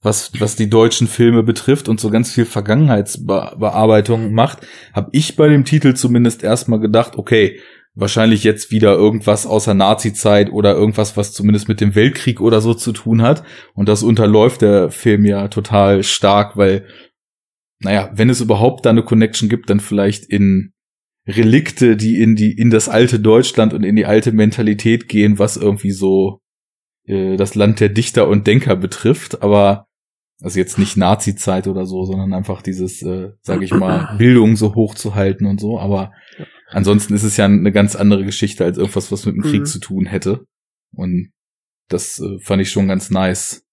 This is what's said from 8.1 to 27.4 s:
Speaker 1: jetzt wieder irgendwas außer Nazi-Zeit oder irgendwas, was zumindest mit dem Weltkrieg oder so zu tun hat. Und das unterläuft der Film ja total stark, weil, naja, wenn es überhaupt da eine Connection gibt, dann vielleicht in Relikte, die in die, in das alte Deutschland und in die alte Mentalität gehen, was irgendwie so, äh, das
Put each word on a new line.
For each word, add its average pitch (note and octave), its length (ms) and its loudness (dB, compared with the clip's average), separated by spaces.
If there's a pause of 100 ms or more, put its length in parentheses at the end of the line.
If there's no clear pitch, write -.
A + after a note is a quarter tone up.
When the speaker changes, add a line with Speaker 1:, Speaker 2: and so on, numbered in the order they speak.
Speaker 1:
jetzt G#2+ 260 0
wieder G#2+ 240 4
irgendwas G#2+ 520 2
außer G#2+ 280 0
Nazi-Zeit G#2 800 2
oder G2+ 220 2
irgendwas, G#2 420 0
was G#2 160 -4
zumindest G#2 360 0
mit G#2 120 -2
dem G#2 140 0
Weltkrieg A#2+ 460 0
oder A2 200 2
so A2+ 140 0
zu A#2 180 -6
tun A2+ 300 -2
hat. C#3+ 220 2 (300)
Und G2+ 140 -2
das G#2 140 2
unterläuft A2 600 2
der G2+ 280 4
Film G#2 340 0
ja G2+ 240 0
total G2+ 540 2
stark, G2+ 540 0
weil, G2 300 0 (960)
naja, G2+ 340 -2
wenn A2 160 2
es B2 100 0
überhaupt A2+ 440 0
da A#2 60 4
eine A#2 140 4
Connection A2 440 0
gibt, A2+ 220 -4
dann G2+ 100 2
vielleicht G2+ 460 -2
in G2 460 0 (540)
Relikte, A2+ 680 2
die A2 240 0
in A2+ 160 4
die, G#2+ 160 0
in - 160 0
das A2 220 2
alte A#2+ 300 0
Deutschland A2 520 2
und G#2+ 120 -4
in G2+ 120 0
die G#2+ 80 2
alte A2 280 0
Mentalität A2 760 0
gehen, G#2 300 2
was G#2 180 -2
irgendwie G2+ 360 -2
so, F#2+ 480 -2 (680)
äh, F#2+ 300 -4
das G2 180 -4